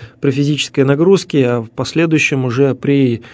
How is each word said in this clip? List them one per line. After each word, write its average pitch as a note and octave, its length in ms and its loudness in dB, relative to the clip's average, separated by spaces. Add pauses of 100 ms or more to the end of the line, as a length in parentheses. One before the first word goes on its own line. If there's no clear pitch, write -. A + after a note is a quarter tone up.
(200)
при C#3 120 0
физической C#3+ 520 -2
нагрузке, D#3 600 2
а A#2+ 140 -2
в A2+ 100 -10
последующем D3+ 760 -2
уже B2+ 300 0
при, C3 480 0 (120)